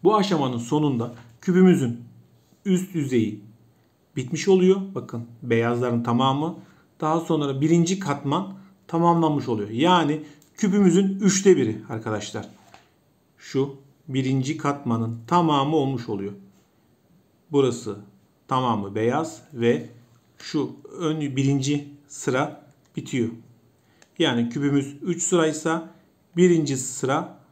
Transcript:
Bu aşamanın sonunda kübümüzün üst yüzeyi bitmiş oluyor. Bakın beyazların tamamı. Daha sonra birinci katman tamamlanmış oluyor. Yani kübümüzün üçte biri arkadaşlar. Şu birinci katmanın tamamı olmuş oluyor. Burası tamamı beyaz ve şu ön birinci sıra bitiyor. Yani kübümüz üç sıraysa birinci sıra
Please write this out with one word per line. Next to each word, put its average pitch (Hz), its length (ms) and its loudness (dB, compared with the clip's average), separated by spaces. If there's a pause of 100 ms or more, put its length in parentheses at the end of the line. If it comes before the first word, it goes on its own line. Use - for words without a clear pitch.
Bu 202 120 6
aşamanın 147 420 0
sonunda 123 580 -2 (260)
kübümüzün 170 600 4 (640)
üst 185 300 0
yüzeyi 120 460 -2 (760)
bitmiş 131 320 -6
oluyor. 190 340 6 (140)
Bakın 120 320 -10 (160)
beyazların 120 600 0
tamamı. 135 560 0 (420)
Daha 160 180 0
sonra 147 420 -2
birinci 170 380 4
katman 147 580 -4 (300)
tamamlanmış 165 600 2
oluyor. 107 220 -4
Yani 151 540 2 (340)
kübümüzün 190 600 2
üçte 190 380 4
biri 113 320 -2
arkadaşlar. 107 600 -8 (880)
Şu 139 380 -4 (320)
birinci 135 500 -2
katmanın 117 680 -4
tamamı 156 480 2
olmuş 135 340 -2
oluyor. 98 240 -6 (1160)
Burası 117 480 0 (480)
tamamı 113 480 -2
beyaz 131 460 -2 (120)
ve 117 360 0 (480)
şu - 380 -6 (240)
ön 151 360 -4
birinci 139 520 0 (200)
sıra - 580 -4 (300)
bitiyor. 127 340 -4 (880)
Yani 120 300 2
kübümüz 143 520 -2
üç 170 220 -4
sıraysa 160 680 -2 (460)
birinci 160 400 4
sıra 139 600 -4 (120)